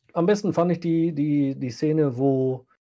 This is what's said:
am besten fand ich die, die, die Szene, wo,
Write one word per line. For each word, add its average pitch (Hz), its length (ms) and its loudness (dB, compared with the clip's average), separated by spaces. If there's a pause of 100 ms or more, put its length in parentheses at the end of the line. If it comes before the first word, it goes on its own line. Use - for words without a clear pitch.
(140)
am 170 120 0
besten 202 260 2
fand 175 200 2
ich 170 80 -2
die, 165 340 0
die, 143 440 0
die 131 120 -6
Szene, 151 460 0
wo, 131 500 0 (320)